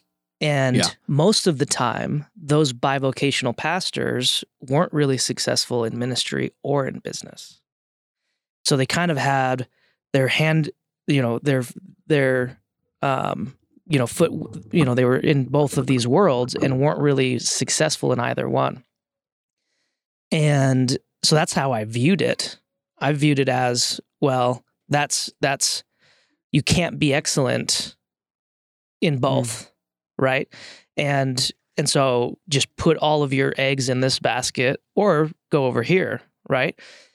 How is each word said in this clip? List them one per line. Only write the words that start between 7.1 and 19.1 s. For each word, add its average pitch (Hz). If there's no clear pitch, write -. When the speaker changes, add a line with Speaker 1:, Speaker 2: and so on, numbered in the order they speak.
Speaker 1:
So 147
they 131
kind 175
of 147
had 131
their 135
hand, 156
you 143
know, 117
their, 135
their, 131
um, 131
you 147
know, 120
foot, 165
you 165
know, 123
they 127
were 127
in 139
both 143
of 131
these 123
worlds 127
and 131
weren't 147
really 135
successful -
in 123
either 123
one. 135